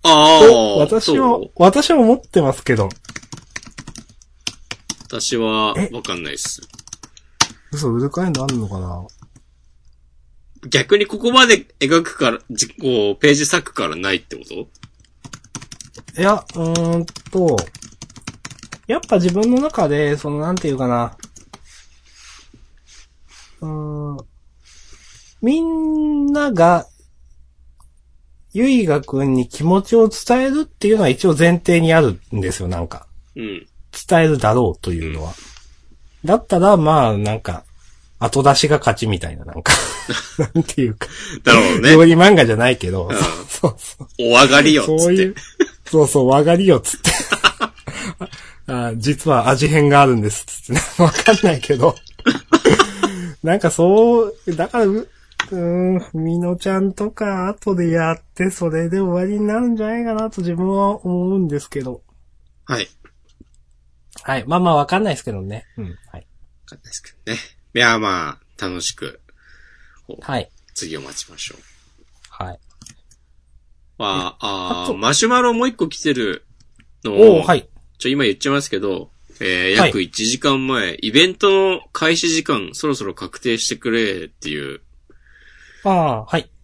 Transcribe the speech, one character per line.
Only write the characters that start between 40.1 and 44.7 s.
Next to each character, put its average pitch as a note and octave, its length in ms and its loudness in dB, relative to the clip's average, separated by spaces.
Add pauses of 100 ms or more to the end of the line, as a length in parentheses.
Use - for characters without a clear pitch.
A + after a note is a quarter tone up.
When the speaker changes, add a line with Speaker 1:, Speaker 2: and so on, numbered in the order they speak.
Speaker 2:
<laughs> - 420 -6
な E3 80 0
ん - 20 0
て - 180 -4
い B2 80 0
う G#2+ 60 -6
か。 - 120 -12 (380)
Speaker 1:
な B2 80 6
る A2 140 6
ほ F2 80 0
ど - 40 0
ね。 C3 140 6
Speaker 2:
料 E3 120 10
理 E3 80 8
漫 F#3 220 8
画 D3 100 6
じ A2+ 60 0
ゃ G#2+ 60 0
な A#2+ 120 2
い B2+ 80 0
け F2+ 140 -6
ど。 F#2 180 -4
Speaker 1:
う - 40 -4
ん。 - 20 -4
Speaker 2:
そ G2 80 0
う - 20 0 (220)
そ - 220 -4
う A2 100 -8
そ - 240 -18
う。 - 40 -18 (120)
Speaker 1:
お A#2 120 0
上 C3 160 8
が C#3 140 6
り D#3 120 4